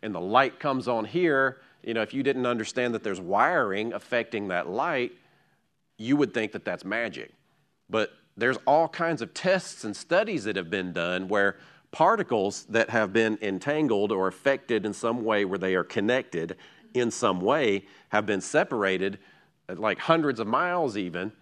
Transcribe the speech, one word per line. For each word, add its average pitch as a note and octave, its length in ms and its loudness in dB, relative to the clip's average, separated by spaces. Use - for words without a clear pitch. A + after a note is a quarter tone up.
and G#2 140 -6
the E2+ 40 -4
light A2 400 2
comes C3 280 -2
on A2+ 180 0
here. C3+ 560 0
You A2+ 100 -4
know, A2+ 80 0
if G#2+ 120 -4
you C3+ 100 -2
didn't C3 220 0
understand A#2+ 480 -2
that G#2+ 100 -4
there's G2 180 -4
wiring G#2+ 720 0
affecting A2+ 540 -4
that F2 220 -2
light, B2+ 420 -2
you B2 200 0
would C3+ 160 2
think G#2+ 180 -2
that G2+ 140 -12
that's F2+ 180 -6
magic. G2 480 -6
But A2 220 0
there's B2 220 0
all D#3 220 4
kinds E3 320 -4
of A2+ 120 -10
tests - 520 -2
and G#2 100 -6
studies - 480 2
that G2 140 -2
have F2 120 -4
been F#2 220 -2
done F2+ 380 -2
where G2 280 4
particles D#3 720 2
that A2 240 2
have A2 240 0
been A2 280 2
entangled G#2+ 680 0
or F#2+ 160 0
affected A#2+ 580 0
in G#2+ 60 -2
some A#2 320 -2
way G#2+ 220 2
where F#2+ 120 -2
they F#2 180 0
are F2 100 2
connected G2+ 720 -2
in B2 160 0
some G2+ 300 0
way G#2 460 2
have G#2+ 160 2
been G2+ 160 0
separated, G2 800 0
uh, F#2 60 -10
like, G2+ 240 -2
hundreds D3 420 2
of G#2 60 -4
miles D3+ 500 0
even. F2+ 340 -4